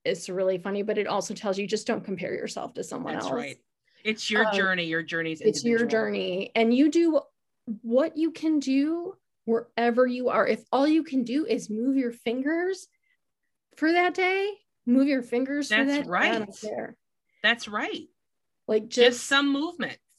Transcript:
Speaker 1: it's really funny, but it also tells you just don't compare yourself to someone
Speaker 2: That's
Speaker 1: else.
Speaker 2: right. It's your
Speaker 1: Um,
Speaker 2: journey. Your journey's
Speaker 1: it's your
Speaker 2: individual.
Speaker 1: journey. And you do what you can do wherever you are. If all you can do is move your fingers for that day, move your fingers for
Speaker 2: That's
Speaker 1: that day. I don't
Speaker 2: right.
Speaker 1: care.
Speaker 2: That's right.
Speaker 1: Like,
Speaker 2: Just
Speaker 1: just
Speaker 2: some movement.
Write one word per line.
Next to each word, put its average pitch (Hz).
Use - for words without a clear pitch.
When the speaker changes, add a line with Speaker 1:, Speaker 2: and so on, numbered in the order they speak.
Speaker 1:
it's 165
really 185
funny, 196
but 208
it 202
also 196
tells 190
you 202
just 208
don't 214
compare 180
yourself -
to -
someone -
Speaker 2:
That's -
Speaker 1:
else. -
Speaker 2:
right. 143
It's 220
your 220
Speaker 1:
Um, 208
Speaker 2:
journey. 185
Your 165
journey's 160
Speaker 1:
it's 220
your 233
Speaker 2:
individual. 233
Speaker 1:
journey. 196
And 226
you 285
do 339
what 269
you 311
can 311
do 311
wherever 233
you 247
are. 202
If 214
all 269
you 311
can 262
do 262
is -
move 240
your 240
fingers 311
for 311
that 349
day, 381
move 262
your 262
fingers 262
for 220
Speaker 2:
That's 277
Speaker 1:
that 285
day. 170
I -
don't -
Speaker 2:
right. 202
Speaker 1:
care. 214
Speaker 2:
That's 233
right. 262
Speaker 1:
Like, 220
Speaker 2:
Just -
Speaker 1:
just -
Speaker 2:
some 277
movement. 277